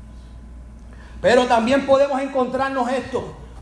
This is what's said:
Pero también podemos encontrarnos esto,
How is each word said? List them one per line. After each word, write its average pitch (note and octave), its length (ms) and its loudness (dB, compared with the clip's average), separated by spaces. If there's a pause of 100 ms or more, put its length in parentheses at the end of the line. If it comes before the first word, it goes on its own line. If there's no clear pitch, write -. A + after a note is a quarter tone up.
(1200)
Pero B3 260 4
también B3 400 2
podemos C#4 340 2
encontrarnos C4+ 720 -2
esto, - 440 -6 (280)